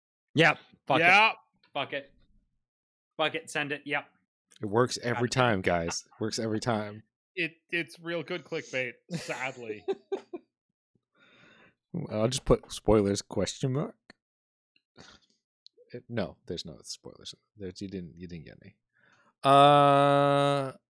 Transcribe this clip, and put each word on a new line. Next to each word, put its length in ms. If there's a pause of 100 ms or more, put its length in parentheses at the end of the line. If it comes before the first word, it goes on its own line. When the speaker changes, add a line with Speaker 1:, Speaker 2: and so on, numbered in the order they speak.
(360)
Speaker 1:
Yep. 220 (300)
Fuck 120
Speaker 2:
Yeah. 320
Speaker 1:
it. 40 (380)
Fuck 200
it. 180 (1040)
Fuck 180
it. 140
Send 240
it. 120
Yep. 200 (560)
Speaker 3:
It 60
works 360
every 240
Speaker 1:
Got 100
it. 40
Speaker 3:
time, 200
guys. 440 (140)
Works 200
every 220
time. 420 (320)
Speaker 2:
It, 160 (180)
it's 300
real 240
good 220
clickbait, 480 (180)
sadly. 760
Speaker 3:
<laughs> 40 (2250)
I'll 160
just 180
put 260
spoilers 500
question 520
mark. 220 (2000)
It, 160
no, 280 (100)
there's 180
no 180
spoilers. 520 (220)
There's, 240
you 60
didn't, 300
you 100
didn't 180
get 180
me. 120 (680)
Uh, 1300 (220)